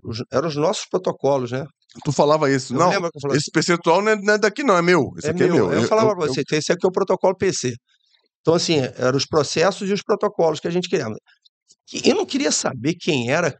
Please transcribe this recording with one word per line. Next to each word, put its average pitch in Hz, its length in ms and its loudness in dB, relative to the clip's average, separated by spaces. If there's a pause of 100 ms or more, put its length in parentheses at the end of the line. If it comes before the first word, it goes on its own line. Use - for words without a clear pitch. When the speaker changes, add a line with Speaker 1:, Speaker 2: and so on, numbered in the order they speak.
Speaker 1:
os, 113 280 -8
eram 139 160 0
os 147 80 -6
nossos 165 320 -2
protocolos, 135 640 -2
né? 131 140 -6 (400)
Speaker 2:
Tu 147 60 -2
falava 147 400 4
isso. 131 220 -2
Speaker 1:
Eu 127 60 -2
Speaker 2:
"Não, 175 100 4
Speaker 1:
lembro 185 220 -2
que 151 60 -18
eu 135 40 -14
falava 139 180 -2
Speaker 2:
esse - 120 -6
percentual 170 520 2
não 220 80 2
é, 220 100 4
não 208 140 2
é - 20 0
daqui 208 260 0
não, 202 140 4
é 175 60 4
meu. 175 180 4 (160)
Esse - 100 -6
Speaker 1:
É 156 40 -2
Speaker 2:
aqui 175 120 0
é - 40 4
Speaker 1:
meu. 180 80 2 (120)
Speaker 2:
meu." 85 60 0
Speaker 1:
Eu - 80 2
Speaker 2:
Eu, 117 60 0
Speaker 1:
falava 220 240 4
Speaker 2:
eu, 190 40 -2
Speaker 1:
pra 165 120 -2
você, 135 140 -2
Speaker 2:
eu 151 180 -2
Speaker 1:
"Esse - 120 -4
aqui 175 140 -2
é 190 40 4
o - 20 -2
protocolo 190 440 0
P 190 160 0
C." 123 220 -4 (680)
Então, 160 120 2
assim, 170 240 2 (200)
eram 127 200 0
os 131 80 -2
processos 170 640 0
e 202 40 0
os 196 100 -4
protocolos 196 560 -2
que - 80 -8
a 175 40 -4
gente 180 160 -2
criava. 127 280 -4 (800)
E - 160 0
eu 277 60 4
não 403 100 0
queria 285 260 -2
saber 131 440 -4
quem 135 340 -2
era 160 300 0